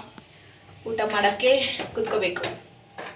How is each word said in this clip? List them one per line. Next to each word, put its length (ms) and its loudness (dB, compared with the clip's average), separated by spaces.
ಊಟ 140 -2
ಮಾಡಕ್ಕೆ 640 4
ಕುತ್ಕೋಬೇಕು. 500 0